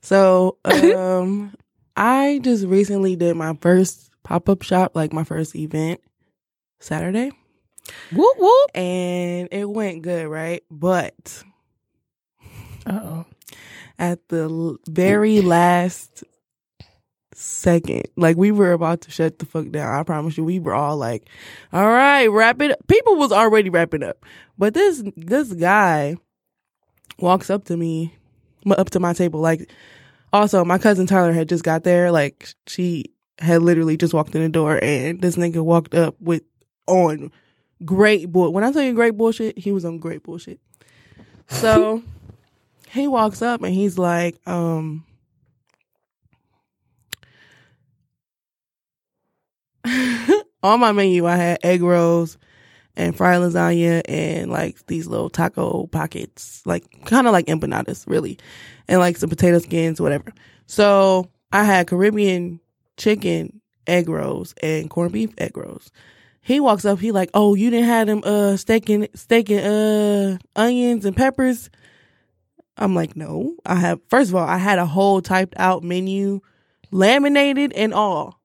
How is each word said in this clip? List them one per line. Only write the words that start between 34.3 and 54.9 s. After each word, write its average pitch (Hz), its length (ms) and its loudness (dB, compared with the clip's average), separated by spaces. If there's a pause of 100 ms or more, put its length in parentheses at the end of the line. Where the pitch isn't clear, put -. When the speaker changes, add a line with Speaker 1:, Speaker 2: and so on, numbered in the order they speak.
Speaker 1:
in 160 80 0
the 165 60 0
door, 156 340 0
and 143 380 -2
this 175 140 0
nigga 170 280 -2
walked 165 320 2
up 165 240 2
with, 165 240 -2 (440)
on 160 440 0 (540)
great 190 460 2
bull-, 170 220 2
when 196 100 0
I 254 80 0
tell 285 120 0
you 254 100 -2
great 226 240 0
bullshit, 226 400 -2
he 202 140 -6
was 190 140 -4
on 165 140 -8
great 156 240 -12
bullshit. 170 360 -18 (880)
So 220 560 2 (420)
<laughs> - 440 -20
he 277 180 -4
walks 220 340 0
up 233 220 -4
and 180 100 -2
he's 190 240 0
like, 175 400 -2 (100)
um, 160 580 -4 (4000)
<laughs> 247 800 -2
on 214 160 2
my 233 120 2
menu, 190 360 0
I 175 100 0
had 175 260 -2
egg 180 180 2
rolls, 170 560 0 (640)
and 175 160 -4
fried 180 240 2
lasagna 170 640 0
and, 165 440 -6
like, - 360 -8
these 165 200 -8